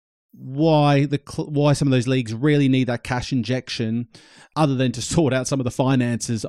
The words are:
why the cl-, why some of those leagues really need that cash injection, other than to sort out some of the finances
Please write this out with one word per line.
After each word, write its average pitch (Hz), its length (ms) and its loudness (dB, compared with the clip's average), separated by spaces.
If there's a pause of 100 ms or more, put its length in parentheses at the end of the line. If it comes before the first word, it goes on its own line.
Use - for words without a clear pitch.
(320)
why 143 760 2
the 139 240 -4
cl-, 156 220 -8
why 143 220 2
some 143 140 0
of 135 40 4
those 123 160 2
leagues 127 260 -2
really 143 340 2
need 131 180 2
that 120 180 -4
cash 123 280 -4
injection, 120 760 -4 (480)
other 147 180 2
than 127 200 0
to 117 80 -8
sort 151 300 0
out 127 160 -2
some 139 120 -2
of 127 40 -4
the 120 60 -2
finances 120 800 0